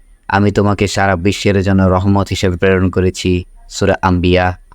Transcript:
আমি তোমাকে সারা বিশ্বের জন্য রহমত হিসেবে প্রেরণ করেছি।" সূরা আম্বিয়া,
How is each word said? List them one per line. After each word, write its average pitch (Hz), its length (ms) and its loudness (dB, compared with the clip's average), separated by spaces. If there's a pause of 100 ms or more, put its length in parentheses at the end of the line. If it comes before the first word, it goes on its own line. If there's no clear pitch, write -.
(280)
আমি 101 220 2
তোমাকে 101 380 0
সারা 98 280 0
বিশ্বের 98 460 0
জন্য 95 200 2
রহমত 95 480 2
হিসেবে 92 260 -2
প্রেরণ 95 340 2
করেছি।" 92 540 -2 (260)
সূরা - 320 0
আম্বিয়া, 90 560 0 (160)